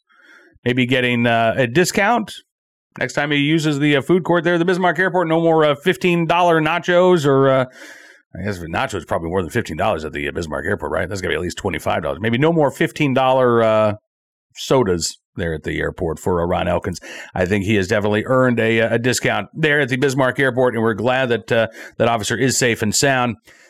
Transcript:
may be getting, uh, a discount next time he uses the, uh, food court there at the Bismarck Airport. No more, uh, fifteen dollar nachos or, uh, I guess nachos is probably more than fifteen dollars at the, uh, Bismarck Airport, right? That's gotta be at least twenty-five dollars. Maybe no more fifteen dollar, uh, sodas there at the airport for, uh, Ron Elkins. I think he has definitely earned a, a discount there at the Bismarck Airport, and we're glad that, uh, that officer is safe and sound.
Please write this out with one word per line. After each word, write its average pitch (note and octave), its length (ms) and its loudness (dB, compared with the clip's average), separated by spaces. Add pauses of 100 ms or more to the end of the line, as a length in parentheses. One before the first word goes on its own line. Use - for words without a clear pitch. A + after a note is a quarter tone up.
(640)
may B2 80 0
be B2+ 140 2
getting, B2 420 0
uh, A#2 300 2
a B2+ 100 2
discount G3 640 0 (680)
next B2+ 140 -6
time D3 180 -2
he D3 60 0
uses D3+ 420 0
the, D3 180 4
uh, B2+ 40 2
food F3 220 0
court E3+ 200 0
there F3 120 2
at - 20 0
the E3+ 80 0
Bismarck F3+ 320 0
Airport. F3+ 300 0
No D#3+ 140 2
more, D#3+ 220 4
uh, D3 120 2
fifteen F3 500 0
dollar E3+ 360 4
nachos F3 640 2
or, C3+ 240 6
uh, C3 160 2 (720)
I F2+ 100 -10
guess G2+ 140 -4
nachos F#2+ 360 -6
is F2+ 100 -8
probably E2 240 -4
more F#2 120 0
than D#2+ 100 -6
fifteen G2 260 -4
dollars F2+ 280 -2
at D2 80 -10
the, C#2+ 140 -6
uh, C#2+ 40 -6
Bismarck D2+ 340 -6
Airport, E2+ 260 -4
right? E2+ 160 -4
That's F#2+ 140 -8
gotta E2 120 -4
be - 20 -2
at D#2+ 60 -4
least F2 160 -8
twenty-five F#2+ 440 -4
dollars. D2 200 -6
Maybe A#2 160 -2
no D3+ 140 2
more D3+ 200 0
fifteen D3+ 420 -2
dollar, C3 480 2
uh, G#2+ 320 2 (640)
sodas G2 600 0 (180)
there E2+ 180 -4
at D#2 80 -8
the D#2 180 -6
airport D#2+ 380 -4
for, F2+ 240 -2
uh, E2+ 60 0
Ron F2 200 -2
Elkins. F2 320 -4 (360)
I F#2 100 0
think G2 180 -2
he G#2+ 120 0
has F#2+ 120 0
definitely G#2 380 0
earned B2+ 340 2
a, A2+ 200 2
a A2+ 180 0
discount A2+ 560 -2
there D3+ 260 0
at C#3 100 0
the C3 80 -2
Bismarck C3 420 0
Airport, B2+ 340 2
and A2+ 80 -2
we're A2+ 140 2
glad B2+ 320 0
that, A#2 240 -2
uh, A2+ 160 2 (320)
that A2+ 80 4
officer A#2 280 -2
is D3 220 0
safe A#2 240 0
and G#2 140 -2
sound. B2+ 400 0 (340)